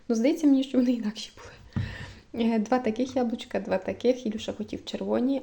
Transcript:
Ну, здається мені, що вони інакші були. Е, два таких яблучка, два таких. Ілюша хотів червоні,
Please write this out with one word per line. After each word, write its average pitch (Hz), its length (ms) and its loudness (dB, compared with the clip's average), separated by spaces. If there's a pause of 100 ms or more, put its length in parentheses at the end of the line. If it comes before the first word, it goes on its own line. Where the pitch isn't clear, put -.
Ну, 240 60 0
здається 277 320 2
мені, 269 180 6
що 254 140 0
вони 254 140 4
інакші 214 440 -4
були. - 480 -8 (640)
Е, 226 120 2
два 220 200 2
таких 247 380 -2
яблучка, 233 440 -2
два 190 180 0
таких. 240 480 0
Ілюша 214 260 -4
хотів - 320 -8
червоні, 233 580 0